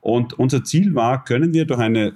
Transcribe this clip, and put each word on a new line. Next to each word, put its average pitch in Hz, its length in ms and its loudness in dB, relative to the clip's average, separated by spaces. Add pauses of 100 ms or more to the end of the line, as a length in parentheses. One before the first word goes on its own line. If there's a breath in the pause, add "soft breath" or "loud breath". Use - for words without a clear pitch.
Und 117 380 -2
unser 131 260 0
Ziel 180 300 2
war, 127 300 0
können 151 280 0
wir 160 140 2
durch 123 120 -2
eine 113 380 0